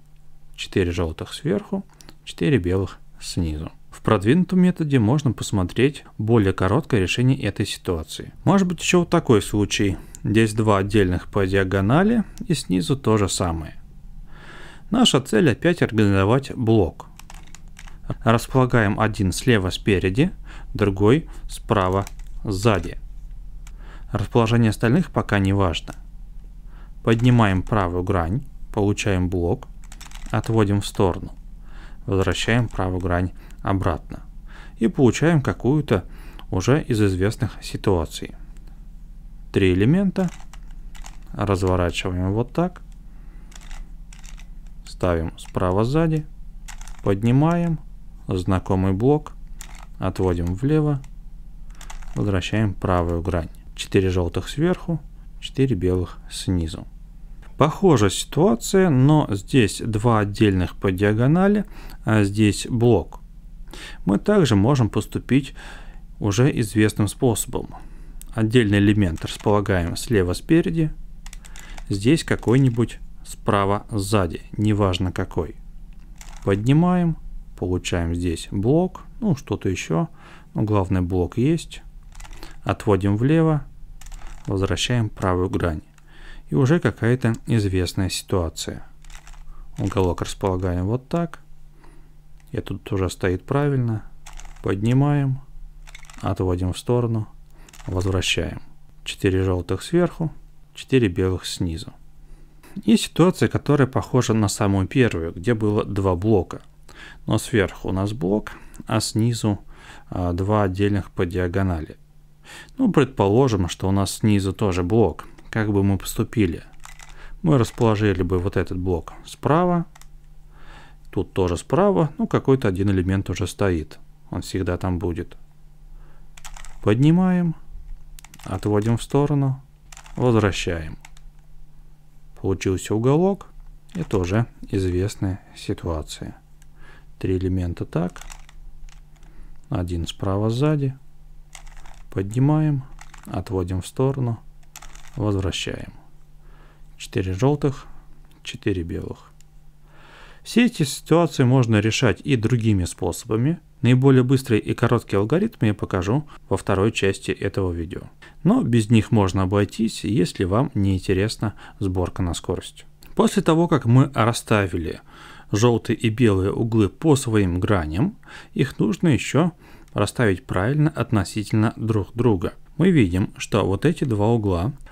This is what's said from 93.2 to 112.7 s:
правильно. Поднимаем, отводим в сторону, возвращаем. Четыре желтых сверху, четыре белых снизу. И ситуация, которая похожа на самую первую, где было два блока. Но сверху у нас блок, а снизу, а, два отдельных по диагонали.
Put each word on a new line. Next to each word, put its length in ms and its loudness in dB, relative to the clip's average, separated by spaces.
правильно. 600 0
Поднимаем, 800 2
отводим 500 0
в 60 -6
сторону, 500 0
возвращаем. 760 -2
Четыре 400 0
желтых 400 -2
сверху, 480 0
четыре 360 2
белых 360 -2
снизу. 460 -6
И 100 6
ситуация, 540 2
которая 380 2
похожа 460 0
на 140 4
самую 400 2
первую, 460 0
где 200 0
было 300 0
два 320 0
блока. 460 0
Но 140 0
сверху 500 -2
у 20 -4
нас 220 -2
блок, 380 -2
а 160 0
снизу, 580 0
а, 220 -2
два 320 2
отдельных 480 0
по 140 -2
диагонали. 720 -2